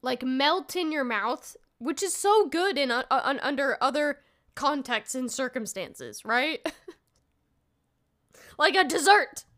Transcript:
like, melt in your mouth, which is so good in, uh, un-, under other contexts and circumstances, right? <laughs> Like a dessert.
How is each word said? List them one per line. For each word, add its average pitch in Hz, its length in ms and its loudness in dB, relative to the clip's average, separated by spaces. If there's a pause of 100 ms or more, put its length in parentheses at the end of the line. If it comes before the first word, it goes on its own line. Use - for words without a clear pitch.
like, 247 200 -4
melt 277 520 0
in 339 160 -2
your 294 120 -2
mouth, 233 540 -4 (220)
which 277 240 -4
is 359 100 -2
so 415 340 4
good 339 300 0
in, 269 140 0
uh, 247 180 -2
un-, 269 320 0
under 269 400 -2
other 285 380 0 (340)
contexts 262 640 -2
and 254 160 -6
circumstances, 220 920 -8
right? 254 380 0 (200)
<laughs> - 40 -20 (1700)
Like 311 200 2
a 381 80 6
dessert. 330 640 4 (120)